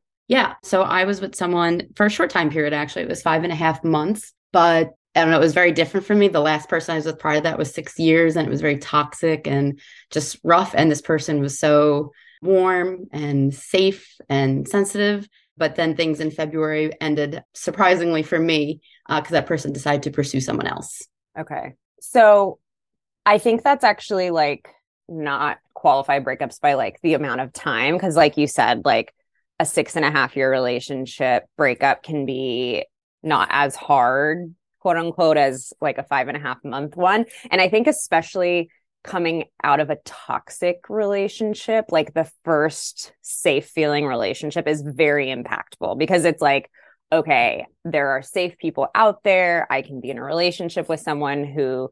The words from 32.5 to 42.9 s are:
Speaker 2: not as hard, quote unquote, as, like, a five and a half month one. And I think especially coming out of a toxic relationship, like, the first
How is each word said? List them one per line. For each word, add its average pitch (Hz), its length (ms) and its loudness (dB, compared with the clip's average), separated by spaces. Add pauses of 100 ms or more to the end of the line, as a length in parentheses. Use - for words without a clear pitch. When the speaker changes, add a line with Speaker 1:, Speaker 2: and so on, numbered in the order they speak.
Speaker 2:
not 156 300 0
as 143 240 0
hard, 147 760 0 (280)
quote 175 160 0
unquote, 165 400 2
as, 135 440 0
like, 143 160 -2
a 127 60 -8
five 131 240 -2
and 143 100 -8
a 147 40 -8
half 131 240 -8
month 143 320 -8
one. 190 280 2 (280)
And 185 80 2
I 185 80 4
think 220 180 2
especially 175 840 0 (360)
coming 170 400 -4 (180)
out 143 160 2
of 151 120 -2
a 151 140 -4
toxic - 880 -6
relationship, 208 1000 -2
like, 160 220 0
the 160 140 -2 (160)
first 151 680 -2 (100)